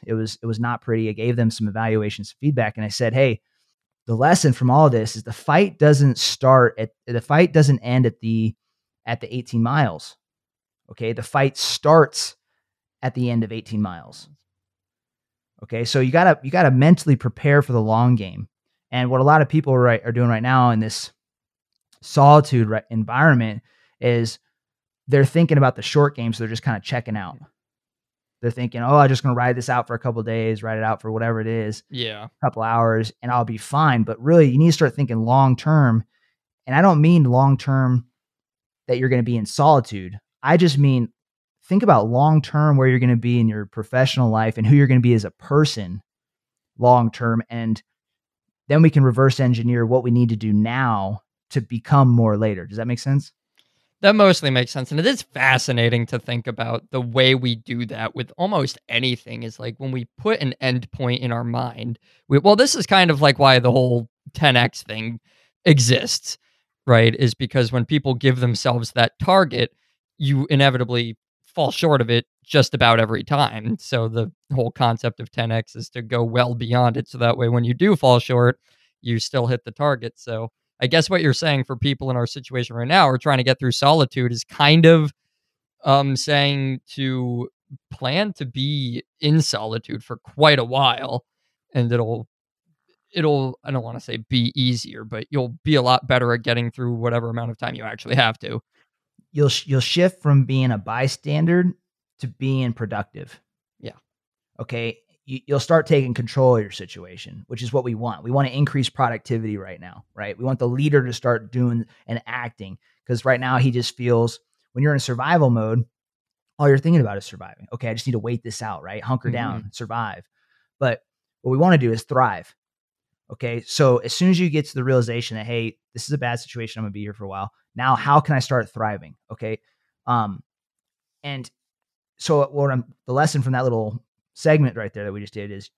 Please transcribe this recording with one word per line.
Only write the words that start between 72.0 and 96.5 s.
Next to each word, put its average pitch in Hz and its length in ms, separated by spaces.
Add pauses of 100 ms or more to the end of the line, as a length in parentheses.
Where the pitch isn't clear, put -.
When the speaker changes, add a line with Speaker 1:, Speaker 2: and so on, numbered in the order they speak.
Speaker 2:
of 117 100
it 120 160 (160)
just - 320
about 117 240
every 110 240
time. 139 560
So 113 300
the 113 240 (200)
whole 123 200
concept 117 480
of 113 100
ten 113 220
X 113 240
is 113 140
to 123 120
go 117 220
well 123 320
beyond 120 400
it. - 100
So - 120
that 117 180
way, 120 120
when 120 140
you 120 120
do 190 200
fall 127 240
short, 123 400 (420)
you 117 200
still 123 260
hit 123 180
the 117 60
target. 131 480
So 113 320 (300)
I 127 80
guess 160 200
what 180 120
you're 151 120
saying 139 320
for 131 120
people 135 340
in 123 60
our 120 100
situation 123 480
right 120 140
now 175 180
who 131 80
are 123 40
trying 139 200
to 123 60
get 131 160
through 127 100
solitude 135 640
is 113 100
kind 156 420
of, 160 280 (720)
um, 139 320
saying 139 640 (140)
to 127 560 (420)
plan 175 420
to 139 120
be 131 580 (160)
in 151 220
solitude 110 600
for 120 140
quite 147 420
a 120 60
while, 123 600 (480)
and 120 200
it'll, 113 340 (880)
it'll, 143 480
I - 80
don't 127 140
wanna 117 160
say 113 160 (120)
be 120 280
easier, 123 480
but 113 260
you'll 127 320
be 151 140
a 131 60
lot 127 260
better 123 240
at 117 100
getting 120 300